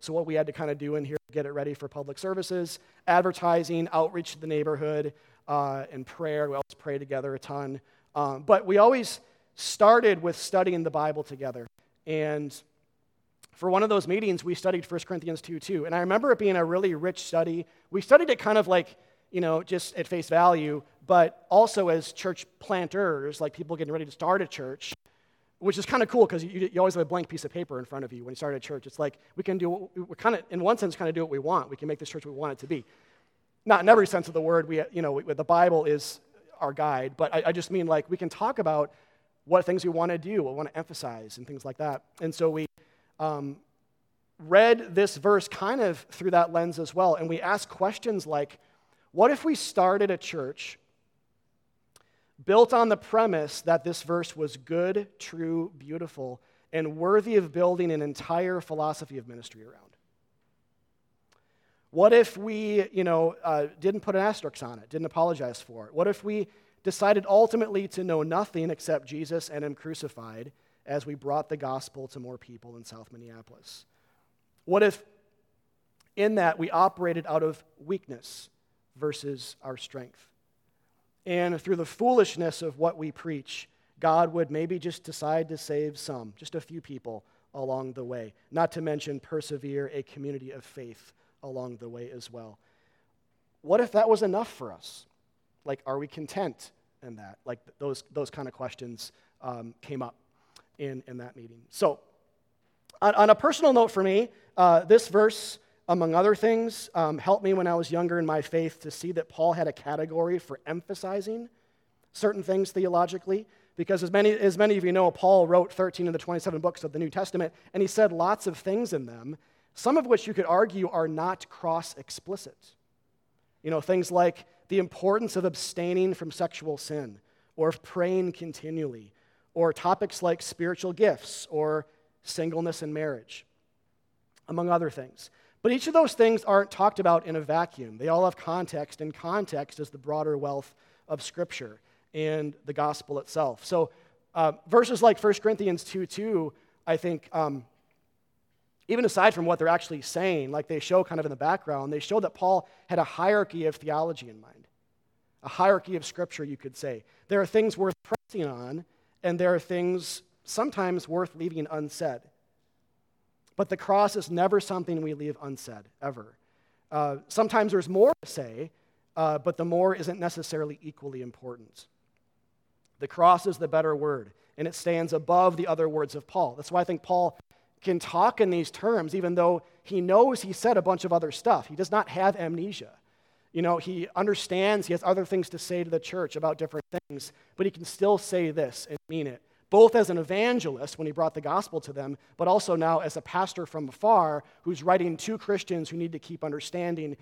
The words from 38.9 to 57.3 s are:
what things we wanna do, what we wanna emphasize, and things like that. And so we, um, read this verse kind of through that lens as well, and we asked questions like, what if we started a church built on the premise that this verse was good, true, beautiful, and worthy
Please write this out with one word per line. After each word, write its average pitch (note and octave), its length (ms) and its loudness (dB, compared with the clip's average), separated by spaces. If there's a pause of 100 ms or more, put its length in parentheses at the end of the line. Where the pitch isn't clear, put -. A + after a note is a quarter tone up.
what F3+ 220 4
things F3+ 180 0
we F3 60 0
wanna E3+ 260 0
do, F3+ 260 -2
what C3 100 -4
we C#3 40 -8
wanna D3+ 180 -8
emphasize, A#2+ 640 -12
and B2 100 -16
things C#3 180 -14
like C3 120 -10
that. D3 280 -6 (160)
And D#3+ 140 -4
so E3 140 0
we, D#3 180 -2 (520)
um, D3 400 -6 (800)
read G#3 560 6
this G3 240 2
verse G3 280 4
kind A#3 360 -2
of E3+ 160 0 (120)
through F3+ 200 -4
that E3+ 220 6
lens E3+ 260 0
as D3+ 160 -8
well, F3+ 220 4
and E3 120 -4
we E3 140 -4
asked G3 260 -2
questions G3+ 580 -4
like, D3 320 -4 (540)
what G#3+ 180 6
if C#4 140 -2
we D#4+ 100 2
started G3 560 2
a F3+ 60 0
church - 600 -10 (1700)
built A3+ 260 8
on A#3 160 6
the G#3 80 4
premise F#3+ 640 0
that E3 220 2
this F3 180 -6
verse E3+ 320 -4
was D3 220 -6
good, F3+ 520 -2 (100)
true, E3 580 -6
beautiful, C#3 640 -12 (320)
and D#3 240 -4
worthy G#3 400 4